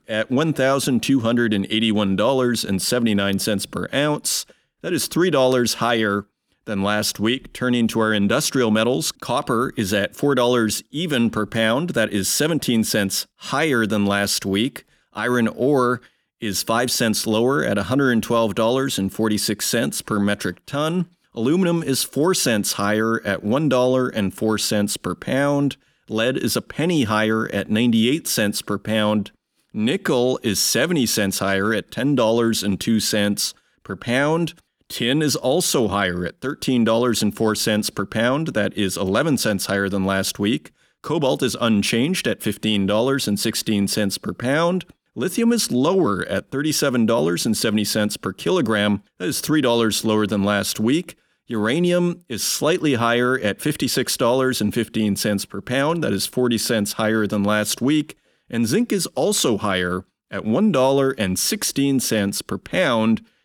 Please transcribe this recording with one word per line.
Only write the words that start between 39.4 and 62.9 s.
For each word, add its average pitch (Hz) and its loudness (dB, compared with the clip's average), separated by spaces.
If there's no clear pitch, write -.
higher 98 -2
than 95 -2
last 95 -2
week. 107 -2
Cobalt 147 0
is 113 0
unchanged 117 0
at 107 -2
fifteen 104 -2
dollars 123 0
and 104 0
sixteen 104 0
cents 98 -2
per 95 -8
pound. 165 -2
Lithium 233 0
is - -2
lower 127 2
at - -4
thirty-seven 135 0
dollars 156 2
and 113 2
seventy 104 0
cents 107 -2
per 95 -6
kilogram. 107 0
That 180 -4
is 139 -4
three 156 2
dollars 117 2
lower 107 2
than 101 0
last 101 0
week. 131 0
Uranium 175 0
is 107 -6
slightly 156 0
higher 120 2
at 101 -2
fifty-six 135 -2
dollars 127 2
and 104 0
fifteen 107 -2
cents 104 -2
per 98 -12
pound. 143 -2
That 110 0
is 98 -2
forty 120 0
cents 104 -2
higher 110 0
than 101 -2
last 107 0
week. 147 0
And 117 0
zinc 214 0
is 170 -2
also 143 0
higher 92 -2
at 98 -8
one 180 2
dollar 135 2
and 95 0
sixteen 139 0
cents 101 -2
per 98 -6
pound. 113 0